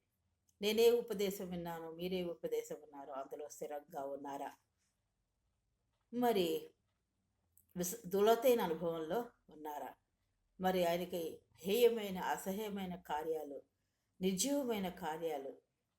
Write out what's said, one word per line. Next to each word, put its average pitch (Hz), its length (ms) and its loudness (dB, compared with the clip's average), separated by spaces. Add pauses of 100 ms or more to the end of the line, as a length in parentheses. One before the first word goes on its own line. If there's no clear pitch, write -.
(600)
నేనే 220 300 6
ఉపదేశం 202 580 -2
విన్నాను, 170 420 -6
మీరే 180 320 -2
ఉపదేశం 160 520 -4
విన్నారు, 143 360 -14
అందులో 143 380 -8
స్థిరంగా 147 560 -8
ఉన్నారా? 139 520 -8 (1600)
మరి 196 600 2 (1040)
విస్-, 175 300 -4
దులోతైన 226 540 6
అనుభవంలో 170 720 -2 (180)
ఉన్నారా? 151 440 -8 (680)
మరి 185 240 4
ఆయనకి 175 560 -2 (140)
హేయమైన, 214 640 4
అసహ్యమైన 190 800 -4
కార్యాలు, 156 680 -4 (580)
నిర్జీవమైన 208 680 0
కార్యాలు 160 720 -6 (380)